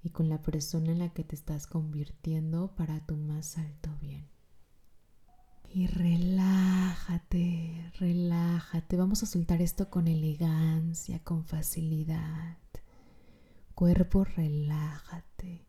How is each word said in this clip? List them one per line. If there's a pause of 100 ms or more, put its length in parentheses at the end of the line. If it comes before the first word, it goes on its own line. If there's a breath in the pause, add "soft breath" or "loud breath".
y
con
la
persona
en
la
que
te
estás
convirtiendo
para
tu
más
alto (120)
bien. (1500)
Y
relájate,
relájate.
Vamos
a
soltar
esto
con
elegancia,
con
facilidad. (1160 soft breath)
Cuerpo,
relájate.